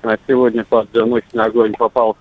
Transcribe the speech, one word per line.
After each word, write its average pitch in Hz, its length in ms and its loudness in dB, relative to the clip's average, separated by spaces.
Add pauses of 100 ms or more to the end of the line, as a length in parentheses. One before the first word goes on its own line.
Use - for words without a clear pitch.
А 110 160 -2 (120)
сегодня 120 360 2
под 110 300 -2
мощный 113 500 0
огонь 110 280 -2
попал 113 480 -2